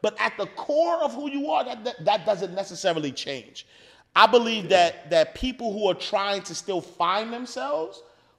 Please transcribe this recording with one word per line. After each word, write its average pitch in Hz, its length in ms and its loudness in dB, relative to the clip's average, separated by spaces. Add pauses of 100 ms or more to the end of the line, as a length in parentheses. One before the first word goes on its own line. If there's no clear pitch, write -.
But 214 180 -2
at 226 180 0
the 196 100 -6
core 330 560 0
of 254 100 -2
who 285 160 -8
you 277 220 -4
are, 277 120 2
that, 240 200 -8
that, 226 220 -8
that 202 200 2
doesn't 190 280 -2
necessarily 175 580 -2
change. 131 540 -12 (520)
I 214 100 10
believe 226 420 2
that, 175 400 4
that 160 260 2
people 240 380 -4
who 208 160 0
are 180 60 2
trying 202 480 -2
to 165 120 -12
still 185 240 -4
find 202 540 -2
themselves, 254 680 -6 (380)